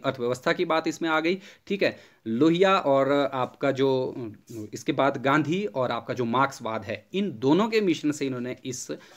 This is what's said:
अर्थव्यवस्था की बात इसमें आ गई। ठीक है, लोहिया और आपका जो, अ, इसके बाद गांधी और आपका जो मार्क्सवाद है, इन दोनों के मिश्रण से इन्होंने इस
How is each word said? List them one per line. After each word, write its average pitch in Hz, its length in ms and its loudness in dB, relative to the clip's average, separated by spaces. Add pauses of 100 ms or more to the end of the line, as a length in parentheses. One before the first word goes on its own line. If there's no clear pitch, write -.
अर्थव्यवस्था 123 480 -2
की 175 120 -2
बात 160 220 0
इसमें 160 220 -4
आ 156 100 2
गई। 175 200 0 (280)
ठीक 196 160 -2
है, 117 160 0 (280)
लोहिया 165 500 4
और 139 560 2
आपका 131 380 -2
जो, 131 440 0 (360)
अ, 107 220 -10
इसके - 180 -6
बाद 135 320 0
गांधी 151 420 2
और 127 260 -2
आपका 120 220 -6
जो 120 120 -2
मार्क्सवाद 117 580 -2
है, - 300 -8
इन 190 260 -2
दोनों 165 300 4
के 220 120 2
मिश्रण 147 300 0
से 143 140 -4
इन्होंने 123 300 -6 (100)
इस 127 260 -10 (260)